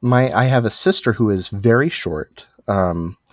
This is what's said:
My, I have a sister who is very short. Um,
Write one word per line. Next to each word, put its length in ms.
My, 360
I 100
have 180
a 60
sister 420
who 180
is 160
very 420
short. 600
Um, 500